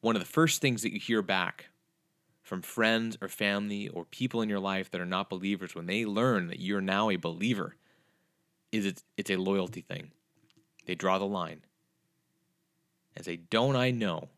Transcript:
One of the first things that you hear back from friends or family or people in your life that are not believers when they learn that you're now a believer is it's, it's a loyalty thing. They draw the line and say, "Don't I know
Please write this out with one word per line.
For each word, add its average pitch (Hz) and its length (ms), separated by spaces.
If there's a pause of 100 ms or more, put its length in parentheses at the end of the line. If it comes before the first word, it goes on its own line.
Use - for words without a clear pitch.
One 113 140
of 101 80
the - 40
first 160 340
things 120 220
that 110 100
you 104 80
hear 110 220
back 95 480 (720)
from 92 200
friends 113 580
or 98 80
family 101 600
or 85 160
people 123 360
in 110 80
your 101 120
life 95 300
that 92 100
are 90 60
not 92 240
believers 92 440
when 85 120
they 104 180
learn 107 420
that 85 140
you're 98 200
now 98 300
a 95 60
believer 87 600 (960)
is 107 160
it's, 95 180 (120)
it's 101 140
a 98 60
loyalty 92 440
thing. - 320 (720)
They 92 100
draw 95 240
the 98 80
line 85 360 (1500)
and - 80
say, 85 120
"Don't 113 380
I 127 160
know 104 480